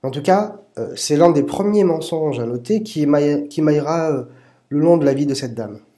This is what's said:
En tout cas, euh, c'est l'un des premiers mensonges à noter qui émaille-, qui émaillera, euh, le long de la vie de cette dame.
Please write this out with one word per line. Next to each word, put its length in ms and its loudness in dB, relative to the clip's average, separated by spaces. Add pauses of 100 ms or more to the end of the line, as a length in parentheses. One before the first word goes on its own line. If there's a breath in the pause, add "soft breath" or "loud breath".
En 80 -6
tout 100 -8
cas, 380 0 (180)
euh, 160 -8
c'est 220 -2
l'un 140 6
des 120 2
premiers 400 0
mensonges 560 -2
à 80 -4
noter 380 -2
qui 180 -4
émaille-, 460 2
qui 120 -6
émaillera, 520 0
euh, 120 -4 (440 soft breath)
le 100 -2
long 180 6
de 80 0
la 100 4
vie 120 -2
de 80 -2
cette 200 -8
dame. 260 -10 (180)